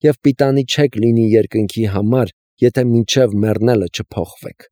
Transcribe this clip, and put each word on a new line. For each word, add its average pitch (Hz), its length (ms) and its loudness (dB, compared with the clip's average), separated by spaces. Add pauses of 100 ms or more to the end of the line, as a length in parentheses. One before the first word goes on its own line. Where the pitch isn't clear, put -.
և 151 140 2
պիտանի 139 460 0
չեք 139 320 -2
լինի 117 300 2
երկնքի 107 600 0
համար, 104 460 0 (300)
եթե 123 220 2
մինչև 117 520 0
մեռնելը 104 520 0
չփոխվեք։ - 840 -12